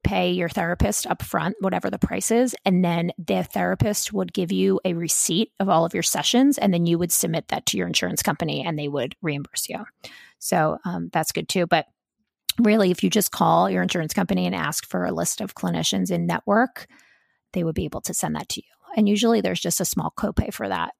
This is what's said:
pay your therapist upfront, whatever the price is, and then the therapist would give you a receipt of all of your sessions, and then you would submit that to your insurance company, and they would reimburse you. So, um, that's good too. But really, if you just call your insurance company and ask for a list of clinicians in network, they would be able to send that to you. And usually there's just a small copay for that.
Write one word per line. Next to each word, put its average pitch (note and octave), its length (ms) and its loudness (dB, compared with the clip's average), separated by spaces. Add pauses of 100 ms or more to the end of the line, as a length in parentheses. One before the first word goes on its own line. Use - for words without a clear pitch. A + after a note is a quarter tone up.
pay F3+ 280 2
your F3 180 -2
therapist F3+ 560 -2
upfront, - 560 -4
whatever F#3 280 -2
the G3 80 -6
price - 320 -2
is, A#3 240 2 (120)
and F#3 180 4
then E3+ 340 0
the F#3 240 -2
therapist F#3+ 680 0
would F#3+ 220 -2
give F3+ 180 -2
you F#3+ 320 2
a F3 100 0
receipt E3+ 680 0
of G3 80 2
all E3 160 4
of E3 80 -4
your E3 100 -2
sessions, - 540 4
and G3 160 2
then E3+ 120 2
you E3+ 140 4
would F3 120 0
submit - 360 -2
that - 200 -4
to - 100 -2
your F3+ 100 -2
insurance F3 340 -2
company, D3+ 440 -2
and D#3+ 120 -4
they D3 120 -4
would C#3 320 -4
reimburse C#3+ 480 -6
you. - 160 -10 (540)
So, D#3+ 440 0
um, E3+ 300 -6
that's D#3+ 180 0
good D#3+ 160 -4
too. F3 200 0
But E3 180 2 (720)
really, G#3 320 6
if F3 100 0
you F#3+ 80 2
just G3+ 220 2
call E3 380 4
your F#3 120 0
insurance F3 320 -2
company F3+ 320 0
and F3+ 80 -2
ask D#3 320 -4
for F3+ 200 -4
a - 80 -2
list - 260 -2
of - 160 -8
clinicians F3+ 560 -2
in E3+ 140 -2
network, G#3 600 0 (680)
they F3+ 100 -2
would D#3+ 120 -2
be F3+ 100 -2
able - 160 -8
to F3+ 120 -8
send D#3 220 -2
that - 140 -10
to - 120 -8
you. - 100 -20 (260)
And G#3 100 6
usually G#3+ 320 4
there's F#3 220 -2
just E3+ 180 -2
a F3 60 0
small E3 320 -4
copay - 360 -2
for - 140 -6
that. - 320 -4